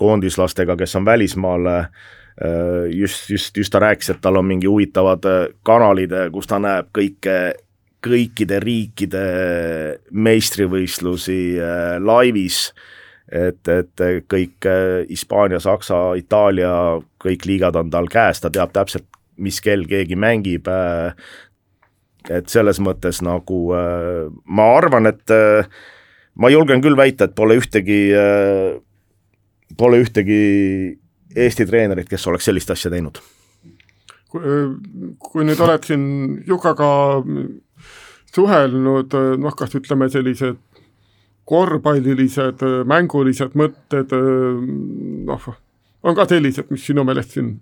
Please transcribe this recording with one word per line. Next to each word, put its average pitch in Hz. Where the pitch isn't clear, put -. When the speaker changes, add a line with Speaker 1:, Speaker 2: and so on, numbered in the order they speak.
Speaker 1:
koondislastega, 92
kes 90
on 98
välismaal, 92
äh, 87
just, 95
just, -
just 101
ta 101
rääkis, 104
et 90
tal 92
on 95
mingi 92
huvitavad, 95
äh, 90
kanalid, 101
äh, 90
kus 98
ta 101
näeb 98
kõike, 98
kõikide 113
riikide 101
meistrivõistlusi, 92
äh, 87
laivis. 110
Et, 87
et, 87
äh, 90
kõik, 92
äh, 92
Hispaania, 95
Saksa, 92
Itaalia, 90
kõik 92
liigad 92
on 82
tal 87
käes, 107
ta 82
teab 90
täpselt, -
mis 98
kell 104
keegi 90
mängib, 98
äh, 87
et 87
selles 104
mõttes 92
nagu, 87
äh, 87
ma 107
arvan, 127
et, -
äh, 107
ma 127
julgen 139
küll 147
väita, 135
et 90
pole 110
ühtegi, 101
äh, 98
pole 120
ühtegi 101
Eesti 117
treenerit, 98
kes -
oleks 87
sellist 95
asja 87
teinud. 82
Speaker 2:
Kui, 170
äh, 143
kui -
nüüd 151
oled 160
siin 139
Jukaga 143
suhelnud, 135
äh, 131
noh, 147
kas, 131
ütleme, 135
sellised 127
korvpallilised, 135
äh, 127
mängulised 139
mõtted, 147
äh, 127
noh, 139
on 165
ka 190
sellised, 143
mis 131
sinu 143
meelest 131
siin 120